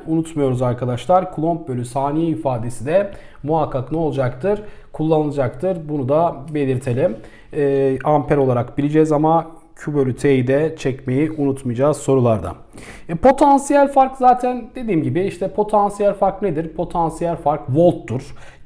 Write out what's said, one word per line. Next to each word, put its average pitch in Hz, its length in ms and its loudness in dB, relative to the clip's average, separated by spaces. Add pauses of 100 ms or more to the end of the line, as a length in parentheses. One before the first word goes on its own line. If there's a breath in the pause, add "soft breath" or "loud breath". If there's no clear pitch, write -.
unutmuyoruz 147 560 0
arkadaşlar. 123 720 0
Coulomb 160 340 -4
bölü 123 160 -6
saniye 147 420 -2
ifadesi 123 600 -4
de 196 240 0 (320 loud breath)
muhakkak 139 500 -2
ne 156 60 -2
olacaktır? 147 640 -2 (300 loud breath)
Kullanılacaktır. 151 960 -2
Bunu 143 200 -4
da 160 280 2 (180)
belirtelim. 135 640 0 (400 loud breath)
Ee, 135 480 2
amper 147 320 2
olarak 123 420 0
bileceğiz 151 340 2
ama 160 340 2 (300)
Q - 180 -8
bölü 131 220 0
T'yi 135 300 2
de 151 320 2
çekmeyi 131 520 -2
unutmayacağız 139 680 0
sorularda. 113 560 2 (560 loud breath)
E, 170 60 -4
potansiyel 277 760 4
fark 262 280 4
zaten 247 480 2 (100)
dediğim 220 280 0
gibi 127 180 0
işte 190 280 -4
potansiyel 202 680 0
fark 196 280 0
nedir? 165 260 -2
Potansiyel 170 680 -4
fark 147 320 -2
volttur. 151 680 0 (320 loud breath)